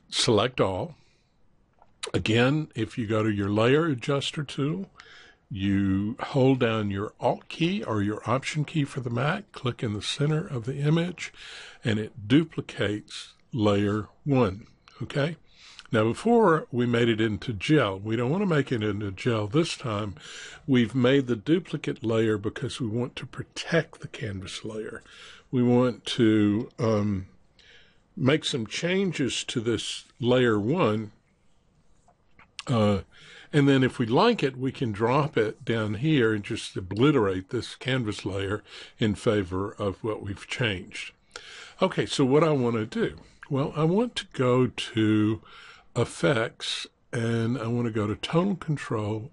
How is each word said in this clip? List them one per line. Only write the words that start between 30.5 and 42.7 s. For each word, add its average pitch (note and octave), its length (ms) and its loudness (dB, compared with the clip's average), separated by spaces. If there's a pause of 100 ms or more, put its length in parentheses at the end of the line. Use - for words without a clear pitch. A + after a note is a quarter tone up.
one, A2 520 0 (1500)
uh, G#2 360 4 (500)
and C#3+ 180 4
then C3+ 140 6
if - 160 0
we A#2 80 0
like F#3+ 340 4
it, C3+ 160 0
we B2+ 140 -4
can A#2 200 -2
drop A#2+ 460 2
it A2 260 0
down A2 320 -2
here A#2+ 380 4
and G#2 100 -2
just - 320 -8
obliterate G2+ 720 2
this - 260 -6
canvas B2 500 -4
layer G2 380 -4 (340)
in G#2+ 160 2
favor G2 600 -2
of G2+ 300 -6
what G#2+ 200 -6
we've G2+ 240 -12
changed. - 640 -6 (680)
Okay, F3+ 280 0
so - 180 0
what C3+ 180 4
I D#3+ 60 4
wanna A#2 380 0